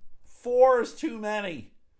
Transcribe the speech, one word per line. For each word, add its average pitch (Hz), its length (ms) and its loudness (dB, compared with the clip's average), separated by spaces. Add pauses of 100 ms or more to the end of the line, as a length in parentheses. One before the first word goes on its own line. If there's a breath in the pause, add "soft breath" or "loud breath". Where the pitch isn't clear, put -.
(240)
four 247 560 4
is - 140 -6
too 233 240 -8
many. 202 540 -8 (280)